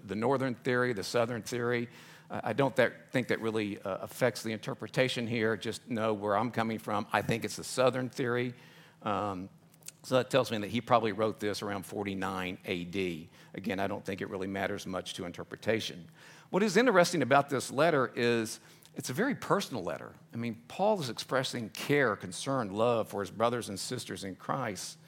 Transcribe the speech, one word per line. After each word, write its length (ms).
the 80
northern 400
theory, 360
the 120
southern 400
theory. 440
Uh, 120
I 100
don't 220
that, 360
think 180
that 100
really, 460
uh, 160
affects 420
the 80
interpretation 760
here. 280
Just 320
know 260
where 220
I'm 160
coming 280
from. 340
I 80
think 240
it's 100
the 80
southern 460
theory. 440
Um, 460
so 120
that 140
tells 220
me 60
that 120
he 120
probably 300
wrote 280
this 220
around 240
forty-nine 800
A 200
D. 440
Again, 260
I 80
don't 160
think 180
it 80
really 180
matters 380
much 280
to 120
interpretation. 800
What 140
is 120
interesting 460
about 280
this 220
letter 440
is 440
it's 140
a 40
very 220
personal 480
letter. 280
I 40
mean, 200
Paul 320
is 100
expressing 600
care, 460
concern, 580
love 340
for 140
his 100
brothers 380
and 100
sisters 440
in 120
Christ, 640